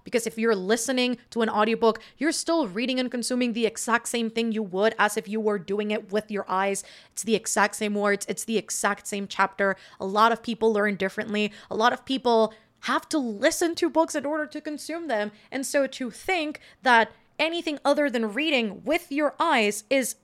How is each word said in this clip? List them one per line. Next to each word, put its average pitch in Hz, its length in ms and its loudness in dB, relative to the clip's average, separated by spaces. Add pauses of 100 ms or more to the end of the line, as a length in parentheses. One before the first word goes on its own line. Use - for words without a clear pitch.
because - 240 -2
if - 100 -8
you're 220 200 2
listening 247 600 0 (140)
to 233 120 0
an 220 60 2
audiobook, 220 520 2 (180)
you're 302 140 0
still 320 340 0
reading 240 320 -4
and 254 120 -2
consuming 247 420 -2
the 220 140 0
exact 233 420 0
same 233 220 -2
thing 233 200 -2
you 220 120 -2
would 202 360 2
as 208 180 2
if 214 120 -6
you 214 120 -2
were 208 180 0
doing 208 340 -4
it 214 180 -4
with 214 200 -2
your 196 180 -4
eyes. 190 340 0 (300)
It's - 100 -10
the 214 140 2
exact 208 400 2
same 208 180 -2
words. 202 340 0
It's - 160 -6
the 220 140 0
exact 202 480 -4
same 202 220 -6
chapter. 196 480 0 (240)
A 190 60 -6
lot 214 260 4
of 226 100 -4
people 226 300 0
learn 208 240 0
differently. 208 560 -4 (180)
A - 60 -6
lot 233 160 4
of - 120 -8
people 233 480 2 (280)
have 277 300 -2
to 311 80 0
listen 277 580 0
to 330 140 0
books 311 240 2
in 269 100 -4
order 302 220 -2
to 302 140 -12
consume 302 480 -8
them. 208 240 -2 (180)
And 269 160 -6
so 277 200 2
to 262 240 -6
think 311 500 -4 (220)
that 233 300 4 (260)
anything 320 460 -2
other 285 260 4
than 226 220 -2
reading 233 520 0
with 294 260 -2
your 285 280 0
eyes 240 520 2
is 269 340 0